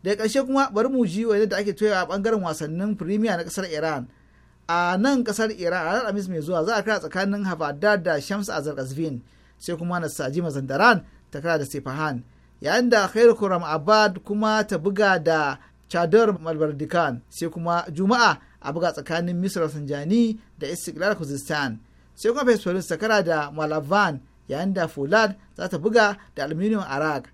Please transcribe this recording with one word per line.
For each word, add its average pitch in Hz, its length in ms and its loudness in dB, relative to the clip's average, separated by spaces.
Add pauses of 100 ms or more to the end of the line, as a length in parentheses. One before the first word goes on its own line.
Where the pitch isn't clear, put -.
Daga 202 200 -2
ƙarshe 254 240 0
kuma 269 240 2
bari 214 160 2
mu 262 180 2
ji 196 200 -2
wani 214 220 4
da 180 100 -2
ake 202 180 -2
toyawa 196 320 2
a - 0 -
ɓangaren 202 360 0
wasannin 170 540 -4
Premier 208 400 0
na 170 60 -4
ƙasar 185 260 -6
Iran. 151 380 -4 (580)
A 175 320 2
nan 254 280 2
ƙasar 220 340 -2
Iran, 175 280 -2
a 175 40 0
ranar 233 140 0
Alhamis 202 240 -4
mai 165 100 -4
zuwa 165 260 -2
za 226 100 0
a 202 80 0
kira 208 160 0
tsakanin 196 460 -2
Havadar 165 560 0
da 160 200 0
Shams 202 280 -6
Azar 151 260 -4
Qazvin, 135 440 -6 (400)
sai 170 160 -6
kuma 175 240 -4
Nasaji 147 420 -4
Mazandaran 143 600 2 (280)
ta 143 100 -10
kira 165 180 0
da 139 60 -2
Sepahan, 139 580 -6 (380)
yayin 240 280 2
da 208 200 4
Khair 233 260 8
Khurram 190 260 0
Abad 180 600 2
kuma 214 400 0
ta 202 140 -2
buga 190 440 2
da 151 360 2 (320)
Chador 175 500 4
Malbardikan, 156 800 -2 (100)
sai 165 200 -6
kuma 170 420 -2
Juma'a 196 480 2 (220)
a 143 120 -8
buga 170 200 0
tsakanin 170 420 -4
Misr 180 320 -2
Sanjani 151 720 0 (180)
da 156 100 -8
Istiklal 175 500 -4
Khuzestan, 139 600 -4 (380)
sai 214 160 0
kuma 269 140 0
Persepolis 190 420 0
ta 170 80 -2
kara 208 260 2
da 151 300 0
Malavan, 151 680 0 (260)
yayin 175 260 -2
da 175 140 0
Fulad 190 480 0 (220)
za 185 100 -6
ta 180 100 -4
buga 208 380 2 (200)
da 143 100 -4
Aluminium 185 420 -2
Arak. 143 460 -2